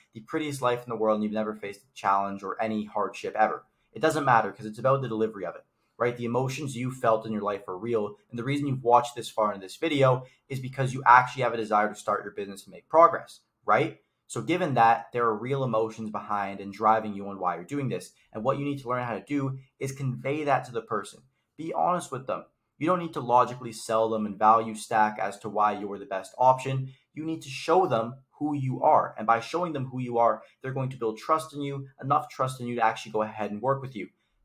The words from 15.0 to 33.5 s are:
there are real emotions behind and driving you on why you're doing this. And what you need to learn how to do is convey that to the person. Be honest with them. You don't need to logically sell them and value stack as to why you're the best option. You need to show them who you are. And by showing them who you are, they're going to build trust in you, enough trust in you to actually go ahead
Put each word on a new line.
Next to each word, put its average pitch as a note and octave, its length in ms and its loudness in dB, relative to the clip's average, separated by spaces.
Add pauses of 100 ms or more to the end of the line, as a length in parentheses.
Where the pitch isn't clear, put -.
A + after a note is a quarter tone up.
there A#2+ 120 0
are A2 120 2
real C3 260 -4
emotions A2 480 -2
behind G2+ 500 -6
and G2 120 -10
driving A2 420 2
you G2+ 140 -10
on G2 100 -10
why F2+ 160 -2
you're F2 100 -10
doing C3+ 240 -4
this. F2+ 240 -6 (200)
And A2 100 -8
what C3 160 0
you C#3 60 -6
need C#3+ 160 -6
to B2 80 -10
learn B2 160 -2
how A#2+ 100 -4
to - 100 -8
do C3+ 340 -4 (200)
is C3+ 140 -6
convey C3+ 520 -4
that C3 200 0
to B2 80 -14
the A2+ 100 -4
person. G2+ 400 -8 (340)
Be D#3+ 160 -8
honest E3+ 380 0
with - 160 -8
them. F2 180 -6 (320)
You D3 120 -2
don't F3+ 100 2
need E3 160 -8
to D3+ 60 -6
logically A#2+ 520 2
sell A2 380 0
them G#2+ 160 0
and G2+ 100 -8
value A2 380 6
stack G#2+ 460 2
as G2+ 180 -6
to A2 100 -10
why G#2 240 2
you're G2+ 260 -8
the G2 80 -14
best F#2+ 300 -8
option. C3 560 2 (220)
You D3+ 100 -10
need D#3+ 180 -6
to C3+ 60 -16
show D#3+ 380 2
them A#2+ 300 -2 (160)
who D3+ 200 -4
you C3 300 -2
are. C#3+ 340 4
And A2 120 -2
by A2+ 100 4
showing E3 340 -4
them C3+ 140 -6
who C3 140 -8
you A#2+ 180 -2
are, A2+ 240 4 (180)
they're C3 140 -8
going C3 160 -4
to - 80 -12
build A2 200 -4
trust D#3 360 -2
in C#3+ 60 -10
you, C#3 260 -8 (160)
enough C#3+ 260 0
trust C3 320 -4
in A#2+ 60 -8
you A#2+ 80 -4
to A#2 100 0
actually A2+ 280 -2
go G#2+ 100 0
ahead G#2+ 300 -6